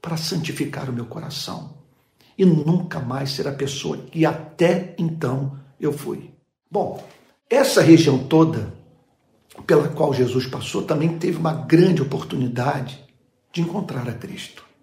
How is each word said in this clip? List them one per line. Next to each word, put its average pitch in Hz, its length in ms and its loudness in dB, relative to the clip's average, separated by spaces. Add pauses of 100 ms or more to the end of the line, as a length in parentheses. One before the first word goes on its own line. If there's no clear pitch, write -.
para 165 160 -6
santificar 143 720 -4
o 127 60 -6
meu 120 100 -6
coração - 720 -12 (640)
e 190 80 6
nunca 160 540 2
mais 131 320 -6
ser - 140 -4
a 139 60 -4
pessoa - 460 -6
que - 260 -2
até - 720 0
então 139 600 -4 (200)
eu - 140 -2
fui. - 380 -10 (400)
Bom, - 360 -4 (440)
essa 247 320 4
região 147 440 8
toda 160 460 2 (920)
pela 147 220 4
qual 143 260 0
Jesus 127 320 0
passou - 380 -6
também 160 340 0
teve - 180 -2
uma 160 160 -2
grande 165 480 4
oportunidade 131 1040 -4 (480)
de 170 80 -4
encontrar 139 480 -4
a 110 60 -8
Cristo. - 500 -16 (180)